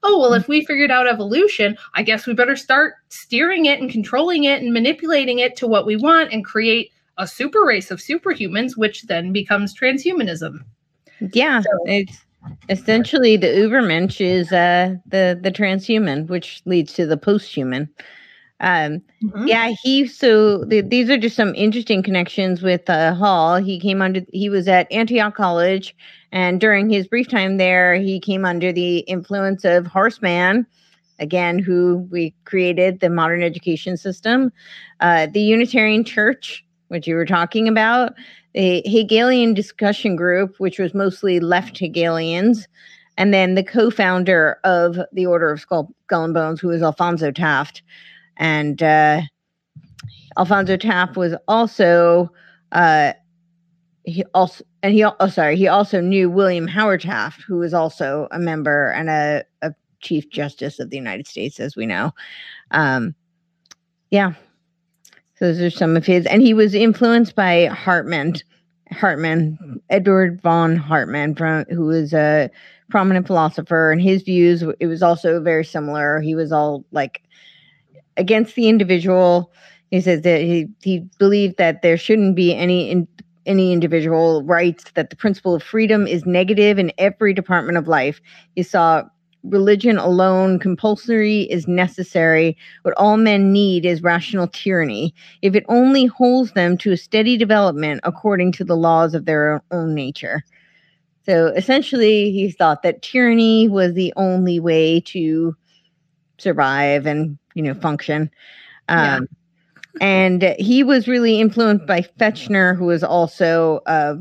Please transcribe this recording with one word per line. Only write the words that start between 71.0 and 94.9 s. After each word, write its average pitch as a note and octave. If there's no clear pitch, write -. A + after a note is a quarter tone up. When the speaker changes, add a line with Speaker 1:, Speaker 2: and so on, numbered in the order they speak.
Speaker 2:
from, D#3+
who E3+
was D#3
a D3+
prominent F#3+
philosopher, D#3+
and E3
his F#3+
views, F3
it E3+
was E3
also E3+
very D#3+
similar. D3
He D#3
was D#3+
all, D3+
like, C#3+
against A3
the A3+
individual. F3+
He F#3
says E3+
that E3
he, E3+
he F#3
believed G3+
that E3
there E3+
shouldn't G3+
be F3
any F3
in-, F3
any F#3+
individual E3
rights, E3+
that D#3
the -
principle F#3
of D3+
freedom G#3+
is E3
negative G3
in F#3
every G3
department F3
of E3
life. D3
He F#3
saw E3
religion G3+
alone F#3
compulsory G#3+
is E3
necessary. E3
What -
all G#3
men G3+
need F#3+
is E3+
rational F3
tyranny. D#3+